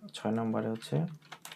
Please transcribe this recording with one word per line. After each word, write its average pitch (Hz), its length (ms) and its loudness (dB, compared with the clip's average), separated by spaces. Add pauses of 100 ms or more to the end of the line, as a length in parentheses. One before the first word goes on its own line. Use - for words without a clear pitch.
(140)
ছয় - 180 0
নম্বরে 113 360 2
হচ্ছে 139 380 0 (500)